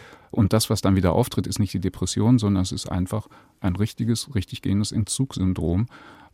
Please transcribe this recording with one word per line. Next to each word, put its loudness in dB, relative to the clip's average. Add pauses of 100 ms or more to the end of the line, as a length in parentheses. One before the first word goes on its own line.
(300)
Und 2
das, 2
was -2
dann 4
wieder 4
auftritt, 0
ist -6
nicht 0
die -2
Depression, 2
sondern 2
es -2
ist -8
einfach -4 (320)
ein 0
richtiges, -2
richtig -4
gehendes 0
Entzugssyndrom, 0 (480)